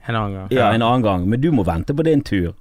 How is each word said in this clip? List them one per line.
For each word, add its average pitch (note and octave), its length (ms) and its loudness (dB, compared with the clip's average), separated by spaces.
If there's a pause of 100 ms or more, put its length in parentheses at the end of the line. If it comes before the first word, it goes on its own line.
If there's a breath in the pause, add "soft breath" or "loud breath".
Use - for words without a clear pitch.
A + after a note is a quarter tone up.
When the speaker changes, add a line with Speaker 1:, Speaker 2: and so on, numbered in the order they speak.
Speaker 1:
En A#2 60 -4
annen G#2 180 -4
gang. F#2+ 180 -10
Speaker 2:
Ja, B2+ 60 0 (120)
Speaker 1:
Ja. - 40 2
Speaker 2:
en A2+ 80 0
annen A#2+ 220 2
gang. F#2 240 0
Men A2+ 140 0
du E3 100 0
må A2+ 140 2
vente F2 280 -2
på D#3 100 -2
din D#3 180 2
tur F2+ 280 -2 (120)